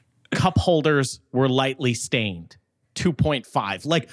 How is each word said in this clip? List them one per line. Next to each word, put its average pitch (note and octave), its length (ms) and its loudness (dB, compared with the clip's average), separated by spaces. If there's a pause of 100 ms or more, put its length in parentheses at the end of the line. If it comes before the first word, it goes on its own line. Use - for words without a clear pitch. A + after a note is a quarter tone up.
(320)
Cup - 260 2
holders D3+ 640 2 (100)
were C3 160 2
lightly C3 460 0
stained. G2+ 640 -4 (380)
Two - 160 0
point D3 360 0
five." G2 380 -4
Like, D#3 280 0